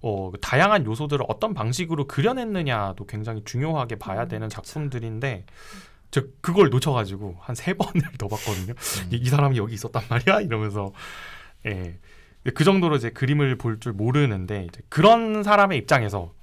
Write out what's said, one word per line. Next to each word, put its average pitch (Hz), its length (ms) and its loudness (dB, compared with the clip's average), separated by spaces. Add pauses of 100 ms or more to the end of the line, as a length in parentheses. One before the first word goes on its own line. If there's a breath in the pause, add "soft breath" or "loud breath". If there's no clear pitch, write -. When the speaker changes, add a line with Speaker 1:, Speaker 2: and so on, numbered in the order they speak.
Speaker 1:
어, 95 300 -4
그 95 100 -12
다양한 180 440 4
요소들을 139 440 -2
어떤 214 260 -2
방식으로 143 520 -2
그려냈느냐도 147 1000 -2
굉장히 107 380 -8
중요하게 131 520 -2
봐야 110 260 -6
Speaker 2:
음, 117 60 -4
Speaker 1:
되는 110 200 -6
Speaker 2:
그쵸. - 140 -10
Speaker 1:
작품들인데, 120 840 -6 (680 loud breath)
저 - 100 2 (180)
그걸 170 300 6
놓쳐가지고 104 680 0
한 123 160 -8
세 - 180 -4
<laughs> 175 40 -10
번을 - 240 0 (160)
더 104 100 -4
봤거든요. 104 460 -4
Speaker 3:
음. 95 380 -6
Speaker 1:
"이, 117 40 -2
이 120 120 -2
사람이 139 300 4
여기 110 160 -2
있었단 110 340 -6
말이야?" 190 340 4
이러면서. 107 500 -2 (760 loud breath)
예. 90 320 -6 (560 soft breath)
그 - 80 2
정도로 175 320 6
이제 117 160 0
그림을 135 480 2
볼 110 220 -4
줄 120 120 -6
모르는데, 104 760 0
이제 - 180 -20
그런 214 540 6
사람의 202 360 4
입장에서 101 540 2 (100)